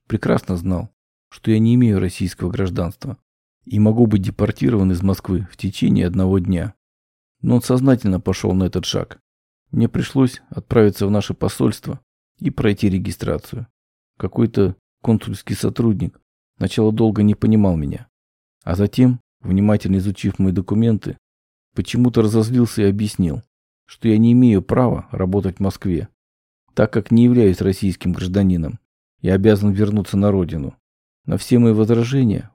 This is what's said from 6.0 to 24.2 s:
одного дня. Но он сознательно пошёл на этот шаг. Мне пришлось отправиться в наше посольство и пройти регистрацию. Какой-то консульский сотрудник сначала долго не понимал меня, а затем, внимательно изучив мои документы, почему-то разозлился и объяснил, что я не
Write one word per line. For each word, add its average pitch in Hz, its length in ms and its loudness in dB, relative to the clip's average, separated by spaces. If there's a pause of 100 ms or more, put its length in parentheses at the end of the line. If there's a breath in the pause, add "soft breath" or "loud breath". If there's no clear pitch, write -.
одного 92 320 0
дня. 90 360 -4 (680)
Но 120 140 2
он 117 60 2
сознательно 123 600 2
пошёл 95 320 -2
на 92 120 2
этот 87 200 -4
шаг. - 340 -8 (520)
Мне 117 180 0
пришлось - 600 -2
отправиться 104 580 0
в 101 40 0
наше 104 220 -2
посольство - 640 -4 (400)
и - 120 -4
пройти 104 380 -2
регистрацию. 98 800 -6 (500)
Какой-то 101 580 -2 (260)
консульский 107 540 -4
сотрудник 110 640 -2 (360)
сначала 107 360 0
долго 110 300 0
не 104 120 2
понимал 107 400 2
меня, 71 320 -6 (560)
а 90 120 -4
затем, 123 440 2 (220)
внимательно 98 560 0
изучив 95 420 -4
мои 95 120 2
документы, 104 640 -2 (580)
почему-то 120 460 0
разозлился 113 600 0
и 101 80 4
объяснил, 98 540 -2 (420)
что - 220 -8
я 107 100 4
не 113 140 6